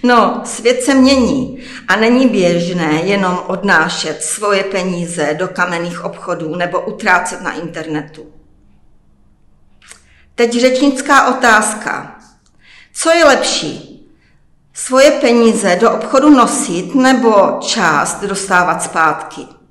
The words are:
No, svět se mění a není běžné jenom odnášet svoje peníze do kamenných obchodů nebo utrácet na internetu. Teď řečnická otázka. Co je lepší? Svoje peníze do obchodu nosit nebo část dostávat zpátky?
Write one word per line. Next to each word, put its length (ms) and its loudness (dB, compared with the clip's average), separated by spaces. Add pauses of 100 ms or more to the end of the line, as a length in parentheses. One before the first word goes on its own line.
No, 380 2
svět 400 -2
se 100 2
mění 640 2 (280)
a 80 2
není 320 4
běžné 640 0 (120)
jenom 440 0
odnášet 760 -2
svoje 400 -2
peníze 720 -4
do 140 -4
kamenných 560 -4
obchodů 520 -8
nebo 260 -4
utrácet 600 -2
na 100 -6
internetu. 760 -10 (2000)
Teď 240 0
řečnická 680 2 (100)
otázka. 840 0 (760)
Co 180 0
je 140 4
lepší? 800 -2 (680)
Svoje 380 4
peníze 680 2
do 100 4
obchodu 380 2
nosit 640 0
nebo 680 4
část 640 -2
dostávat 600 -2
zpátky? 640 -2 (240)